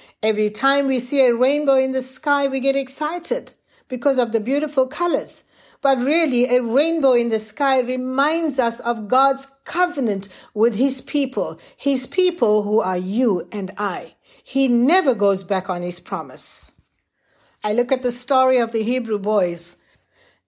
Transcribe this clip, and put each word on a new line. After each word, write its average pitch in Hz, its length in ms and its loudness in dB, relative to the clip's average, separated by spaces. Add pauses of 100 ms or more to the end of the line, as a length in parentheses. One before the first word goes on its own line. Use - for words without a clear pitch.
(220)
Every 214 260 2
time 277 380 0
we 262 140 0
see 277 200 0
a 247 140 4
rainbow 277 400 2
in 262 180 2
the 262 80 -2
sky, 285 480 -2
we 262 120 -2
get 269 160 0
excited 302 760 -6 (360)
because 254 280 0
of 233 160 0
the 220 80 0
beautiful 262 460 0
colors. - 580 -4 (380)
But 269 160 2
really, 254 480 2
a 247 160 2
rainbow 277 500 2
in 240 160 2
the 220 100 0
sky 269 420 0
reminds 262 760 -2
us 233 220 -2
of 220 280 -4
God's 269 380 2 (180)
covenant 277 640 -2 (260)
with 220 200 2
His 269 260 0
people, 202 600 -4 (160)
His 277 300 0
people 254 560 2
who 208 180 2
are 185 160 -2
you 190 560 0
and 196 240 -6
I. 190 380 -6 (280)
He 269 260 2
never 262 460 4
goes 190 300 0
back 185 240 -4
on 180 140 -4
His 175 180 -6
promise. - 720 -10 (880)
I 214 100 0
look 240 200 0
at 247 100 0
the 247 80 0
story 262 480 2
of 233 140 0
the 220 100 -2
Hebrew 220 360 -2
boys. 190 580 -2 (720)